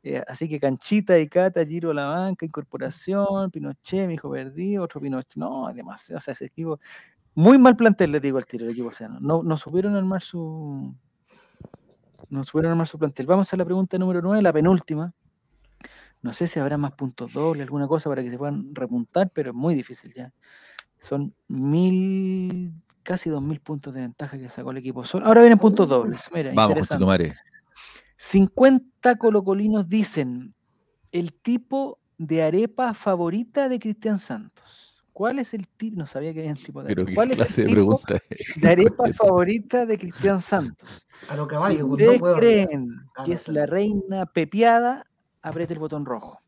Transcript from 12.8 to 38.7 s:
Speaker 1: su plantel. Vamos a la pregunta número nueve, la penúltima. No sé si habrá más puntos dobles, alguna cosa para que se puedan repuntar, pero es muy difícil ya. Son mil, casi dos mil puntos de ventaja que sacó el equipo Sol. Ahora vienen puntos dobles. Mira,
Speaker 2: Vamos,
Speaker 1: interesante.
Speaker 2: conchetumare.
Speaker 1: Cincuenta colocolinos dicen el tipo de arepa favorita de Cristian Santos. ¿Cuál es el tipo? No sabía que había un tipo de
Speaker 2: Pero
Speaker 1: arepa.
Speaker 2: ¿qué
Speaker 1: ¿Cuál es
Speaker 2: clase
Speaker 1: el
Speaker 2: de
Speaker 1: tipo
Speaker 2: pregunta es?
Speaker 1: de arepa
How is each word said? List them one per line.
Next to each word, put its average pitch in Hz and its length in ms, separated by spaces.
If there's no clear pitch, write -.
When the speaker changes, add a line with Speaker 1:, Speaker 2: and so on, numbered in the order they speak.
Speaker 1:
su 156 120
plantel. 143 260
Vamos 190 260
a 190 60
la 180 80
pregunta 185 320
número 185 240
nueve, 202 220
la 170 100
penúltima. 160 580
No - 120
sé 175 140
si 165 120
habrá 143 180
más 143 140
puntos 123 420
dobles, 151 300
alguna 139 240
cosa 156 200
para 135 140
que 123 80
se 123 80
puedan 143 380
repuntar, 123 580
pero 135 180
es 117 40
muy 156 180
difícil 127 400
ya. 127 180
Son 143 340
mil, 185 1300
casi 180 300
dos 143 100
mil 147 180
puntos 147 340
de 131 80
ventaja 135 360
que 127 120
sacó 131 200
el 131 80
equipo 127 260
Sol. 196 220
Ahora 226 160
vienen 233 160
puntos 196 320
dobles. 120 320
Mira, 151 220
Speaker 2:
Vamos, 107 180
Speaker 1:
interesante. 95 340
Speaker 2:
conchetumare. 87 300
Speaker 1:
Cincuenta 247 1000
colocolinos 208 720
dicen 135 680
el 175 220
tipo 269 680
de 160 260
arepa 220 500
favorita 202 760
de 254 100
Cristian 214 420
Santos. - 720
¿Cuál 247 280
es 240 140
el 196 140
tipo? 220 300
No 151 100
sabía 156 260
que 156 60
había 156 120
un 143 60
tipo 139 240
de 139 60
Speaker 2:
Pero 92 160
Speaker 1:
arepa. 92 80
Speaker 2:
¿qué 95 40
Speaker 1:
¿Cuál 240 160
es 240 60
Speaker 2:
clase - 240
Speaker 1:
el 107 60
Speaker 2:
de 101 60
Speaker 1:
tipo 104 80
Speaker 2:
pregunta - 180
es? - 320
Speaker 1:
de 165 80
arepa 202 340